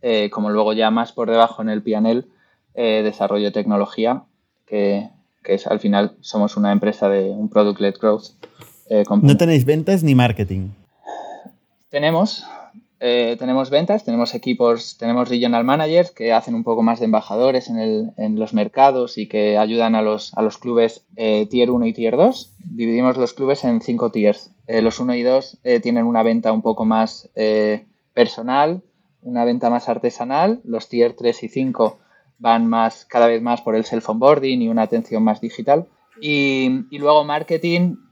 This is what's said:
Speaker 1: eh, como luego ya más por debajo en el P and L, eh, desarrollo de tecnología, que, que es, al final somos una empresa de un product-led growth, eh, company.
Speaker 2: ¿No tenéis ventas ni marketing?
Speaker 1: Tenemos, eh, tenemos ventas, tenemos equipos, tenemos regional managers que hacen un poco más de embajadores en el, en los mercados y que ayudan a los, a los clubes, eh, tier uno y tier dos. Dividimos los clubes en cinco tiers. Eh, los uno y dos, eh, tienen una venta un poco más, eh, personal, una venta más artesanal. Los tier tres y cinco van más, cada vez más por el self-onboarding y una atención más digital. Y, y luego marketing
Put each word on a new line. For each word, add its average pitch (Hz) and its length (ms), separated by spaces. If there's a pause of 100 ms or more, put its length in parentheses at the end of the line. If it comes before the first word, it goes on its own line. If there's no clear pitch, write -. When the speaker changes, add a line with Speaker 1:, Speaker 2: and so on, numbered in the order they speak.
Speaker 1:
eh, 110 280
como 104 200
luego 107 240
ya 110 180
más 113 220
por 117 180
debajo 117 300
en 110 80
el 107 120
P 107 140
and 110 120
L, 117 180 (480)
eh, 110 280
desarrollo 104 440
de 101 60
tecnología, 107 720 (420)
que, 101 420 (340)
que - 120
es, 98 140
al 107 120
final 101 400
somos - 380
una 104 160
empresa 104 340
de 98 220
un 104 180
product-led 101 500
growth, 107 340 (580)
eh, 104 160
company. 107 260
Speaker 2:
¿No - 60
tenéis 165 260
ventas 160 400
ni 143 120
marketing? 101 560 (1160)
Speaker 1:
Tenemos, 165 540 (560)
eh, 120 400
tenemos 131 300
ventas, 175 340
tenemos 117 320
equipos, 117 600
tenemos 117 320
regional 120 340
managers 156 480
que 113 220
hacen 113 220
un 113 100
poco 117 180
más 113 160
de 123 60
embajadores 113 640
en 117 100
el, 110 380
en 107 200
los 110 160
mercados 123 640
y 104 100
que 104 300
ayudan 113 380
a 110 60
los, 107 340
a - 60
los 107 160
clubes, 117 480 (100)
eh, 107 340
tier 120 220
uno 120 140
y 113 80
tier 113 240
dos. 226 340 (140)
Dividimos 117 500
los 123 180
clubes 135 300
en 120 160
cinco 117 320
tiers. 104 400 (160)
Eh, 113 140
los 113 180
uno 123 140
y 120 80
dos, 131 420
eh, 123 160
tienen 117 260
una 117 180
venta 113 280
un 110 120
poco 113 220
más, 110 500
eh, 107 500 (300)
personal, 131 680 (400)
una 123 240
venta 120 240
más 120 180
artesanal. 131 760
Los 113 260
tier 117 240
tres 117 300
y 110 60
cinco 127 500 (400)
van 117 280
más, 113 380
cada 117 220
vez 117 160
más 120 180
por 110 140
el 110 100
self-onboarding 127 800
y 113 40
una 113 140
atención 113 400
más 110 180
digital. 139 460 (340)
Y, 135 720
y 143 80
luego 147 260
marketing 165 760 (140)